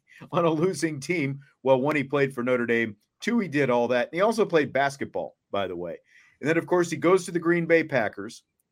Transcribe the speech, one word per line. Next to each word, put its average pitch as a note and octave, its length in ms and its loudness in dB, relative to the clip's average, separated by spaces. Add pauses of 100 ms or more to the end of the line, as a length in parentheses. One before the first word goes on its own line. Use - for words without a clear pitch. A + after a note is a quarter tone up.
(140)
<laughs> - 180 -20
on E3+ 140 2
a D#3+ 40 4
losing D#3+ 500 0
team? C#3 400 -4 (240)
Well, C3 180 4
one, D3+ 140 0
he C#3+ 80 0
played C#3 300 0
for A#2+ 100 -4
Notre B2 240 0
Dame. A2+ 280 0 (240)
Two, A#3 200 0
he F#3+ 80 -2
did C#3 220 0
all A#2+ 200 2
that. A#2+ 180 0
And - 80 -12
he E3+ 60 -2
also G#3 240 2
played D#3 260 2
basketball, G#2 640 -4 (160)
by G2 160 -2
the F2+ 80 -8
way. E2+ 220 -8 (420)
And B2+ 100 -6
then, E3 80 0
of E3 100 -2
course, F3 240 2
he D#3+ 60 -6
goes F3+ 280 2
to G3 60 -12
the E3+ 80 -4
Green E3+ 260 0
Bay E3 180 4
Packers, A2+ 600 -4 (280)